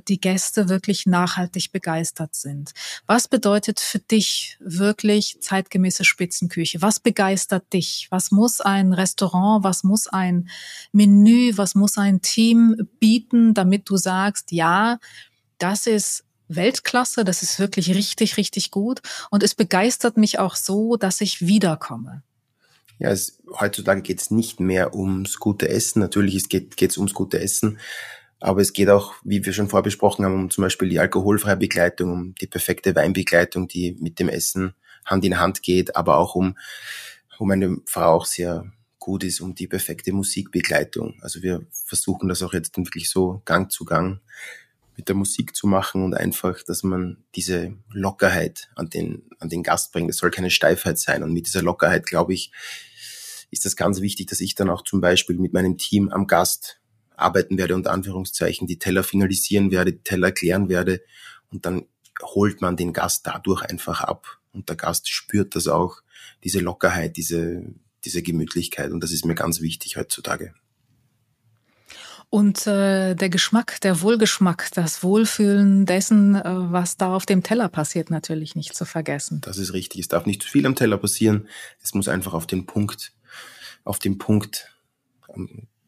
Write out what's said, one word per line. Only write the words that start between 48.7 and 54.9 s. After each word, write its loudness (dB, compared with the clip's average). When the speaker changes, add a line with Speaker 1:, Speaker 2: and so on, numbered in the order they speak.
Speaker 2:
an -8
den, -8
an -10
den -6
Gast -4
bringt. -2
Es -4
soll 0
keine -2
Steifheit 2
sein. -2
Und -4
mit -2
dieser -4
Lockerheit, 2
glaube 0
ich, -8
ist -6
das -4
ganz 0
wichtig, -4
dass -6
ich -4
dann 0
auch -4
zum -2